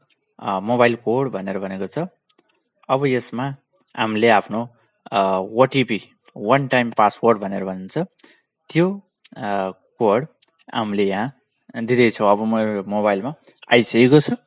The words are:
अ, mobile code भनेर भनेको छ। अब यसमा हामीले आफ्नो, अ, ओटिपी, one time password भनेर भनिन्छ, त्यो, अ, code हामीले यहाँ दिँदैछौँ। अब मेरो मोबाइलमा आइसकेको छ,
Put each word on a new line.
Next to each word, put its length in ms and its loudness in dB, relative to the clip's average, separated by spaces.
अ, 200 -4
mobile 360 2
code 360 -2
भनेर 280 -6
भनेको 280 -8
छ। 100 -14
अब 160 0
यसमा 500 -4
हामीले 320 0
आफ्नो, 400 2
अ, 80 0
ओटिपी, 680 0
one 300 0
time 240 0
password 460 2
भनेर 280 -8
भनिन्छ, 320 -10
त्यो, 320 0
अ, 340 -4
code 280 2
हामीले 300 -2
यहाँ 280 -2
दिँदैछौँ। 560 2
अब 160 0
मेरो 360 -2
मोबाइलमा 500 -2
आइसकेको 480 6
छ, 100 0